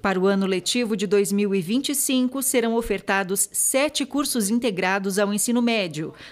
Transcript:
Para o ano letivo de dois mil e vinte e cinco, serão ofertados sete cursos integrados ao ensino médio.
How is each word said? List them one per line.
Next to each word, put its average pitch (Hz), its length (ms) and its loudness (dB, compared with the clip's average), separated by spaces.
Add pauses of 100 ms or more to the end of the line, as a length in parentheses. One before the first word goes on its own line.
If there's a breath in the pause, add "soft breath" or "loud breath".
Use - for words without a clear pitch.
Para 190 200 0
o 185 80 4
ano 196 180 2
letivo 202 500 0
de 190 120 -2
dois 202 240 2
mil 202 200 2
e 196 80 2
vinte 226 280 -2
e 294 80 -2
cinco, 254 440 0
serão 233 360 0
ofertados 196 720 -2
sete 285 560 0
cursos 269 420 -2
integrados 196 720 0
ao 202 160 2
ensino 233 260 0
médio. 180 540 -2 (180 loud breath)